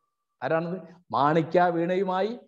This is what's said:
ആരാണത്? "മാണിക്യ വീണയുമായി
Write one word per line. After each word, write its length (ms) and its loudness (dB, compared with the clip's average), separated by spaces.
ആരാണത്? 380 -2
"മാണിക്യ 520 2
വീണയുമായി 840 -2